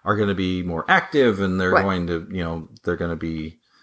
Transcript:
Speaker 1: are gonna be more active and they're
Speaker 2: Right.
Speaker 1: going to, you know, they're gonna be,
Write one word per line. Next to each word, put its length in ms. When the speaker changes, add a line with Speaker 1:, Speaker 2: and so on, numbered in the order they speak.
Speaker 1:
are 120
gonna 180
be 280
more 260
active 520
and 200
they're 120
Speaker 2:
Right. 100
Speaker 1:
going 240
to, 240
you 140
know, 240
they're 120
gonna 200
be, 420